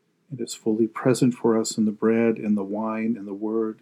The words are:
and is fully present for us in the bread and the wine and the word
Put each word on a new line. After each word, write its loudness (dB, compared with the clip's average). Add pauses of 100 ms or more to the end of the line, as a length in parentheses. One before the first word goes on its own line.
(300)
and -8
is -10
fully 0
present 2
for 2
us -4
in 4
the 2
bread 2
and 0
the 0
wine -4
and -12
the -8
word -4